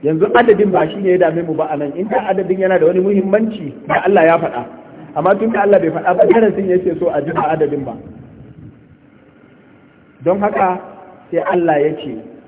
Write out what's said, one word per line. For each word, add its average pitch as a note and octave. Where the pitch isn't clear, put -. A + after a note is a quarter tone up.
Yanzu D#3+
adadin G#3+
ba D#3
shi -
ne F#3+
ya F3+
dame E3+
mu E3
ba D#3
a D#3
nan. C#3+
In G3
ka -
adadin F#3
yana F#3
da D#3+
wani F#3
muhimmanci, G3
da -
Allah F3+
ya E3
faɗa. B2
Amma F3
tun A3
da G#3
Allah G3+
bai E3
faɗa F3
ba, -
darasin G#3
yake F3+
so F3
a D3
ji D3
ba D#3
adadin C#3+
ba. A#2
Don F#3
haka G3
sai E3
Allah E3+
ya D3+
ce C3+